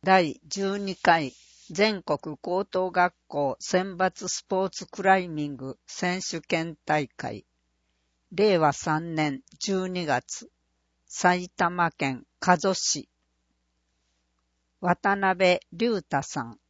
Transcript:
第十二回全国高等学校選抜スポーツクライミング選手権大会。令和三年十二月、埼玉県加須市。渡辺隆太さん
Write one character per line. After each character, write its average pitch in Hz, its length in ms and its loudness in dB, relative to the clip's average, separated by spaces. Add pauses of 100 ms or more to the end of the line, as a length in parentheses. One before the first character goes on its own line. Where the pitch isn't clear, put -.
第 185 420 4
十 196 320 -4
二 196 200 -6
回 160 360 2 (380)
全 196 320 0
国 151 340 -4
高 185 280 -4
等 185 260 -2
学 180 240 2 (140)
校 143 320 -2
選 185 360 -2
抜 185 300 -2
ス - 160 -6
ポ 190 220 -2
ー 190 60 -4
ツ - 160 -14
ク - 180 -10
ラ 190 140 6
イ 180 100 -4
ミ 151 180 -4
ン 143 100 -8
グ 131 300 -10
選 180 340 -4
手 165 200 -8
権 165 440 -4
大 151 220 0
会。 - 400 -12 (840)
令 202 260 4
和 151 140 6
三 160 420 -4
年 147 280 -2 (180)
十 190 260 -2
二 180 180 -6
月、 - 460 -4 (560)
埼 180 420 2
玉 175 440 0
県 131 340 -6 (140)
加 180 140 6
須 190 200 0
市。 - 340 -4 (1700)
渡 190 320 2
辺 185 460 2 (180)
隆 226 180 0
太 151 260 -2
さ - 180 -8
ん 117 180 -10 (120)